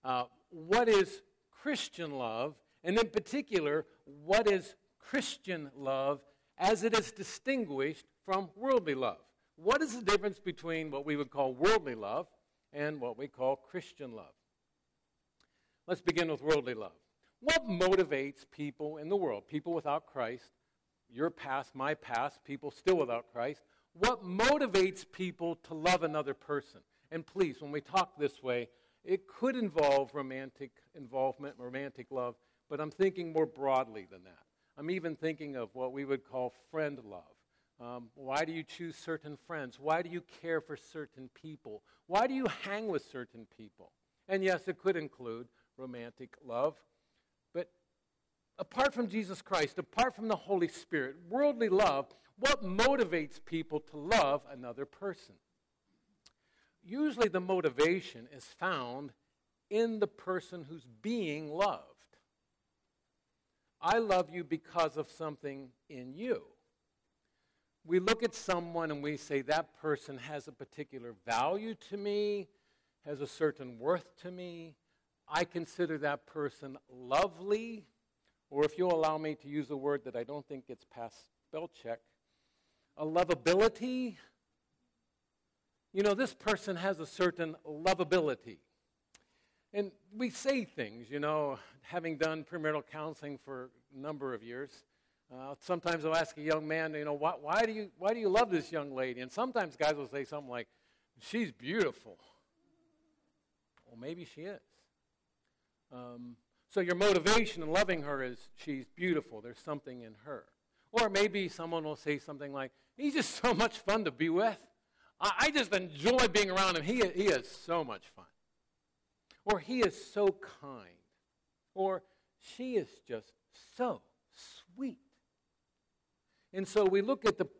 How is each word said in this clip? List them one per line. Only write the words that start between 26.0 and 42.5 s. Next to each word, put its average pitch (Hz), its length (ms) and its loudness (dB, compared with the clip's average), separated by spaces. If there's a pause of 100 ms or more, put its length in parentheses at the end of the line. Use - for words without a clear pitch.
another 151 320 -2
person? - 460 -8 (300)
And 160 140 -8
please, 175 360 0
when 147 100 -10
we 147 80 -2
talk 180 380 0
this 143 260 -2
way, 123 240 0 (380)
it 190 200 -2
could 254 300 -2
involve 147 580 4
romantic 135 580 -8 (240)
involvement, 135 640 -2
romantic 131 520 -10
love, 123 260 -4 (320)
but 147 140 -6
I'm 156 100 -4
thinking 190 400 0
more 160 140 4
broadly 131 680 0
than 90 120 -20
that. 92 200 -20 (340)
I'm 151 120 -8
even 170 260 -4
thinking 151 400 -6
of 117 200 -6
what 127 180 -4
we 139 100 -6
would 135 220 -4
call 127 260 -4 (200)
friend 147 340 -4
love. 98 180 -16 (560)
Um, 120 360 -12
why 139 280 -2
do 160 80 -4
you 165 120 -6
choose 165 340 -12
certain 151 400 -8 (100)
friends? 143 320 -10
Why 156 220 2
do 175 80 -8
you 170 140 -8 (180)
care 165 180 0
for 147 160 -10
certain 131 580 -14
people? 143 500 -16 (240)
Why 214 200 4
do 262 60 0
you 262 140 0 (160)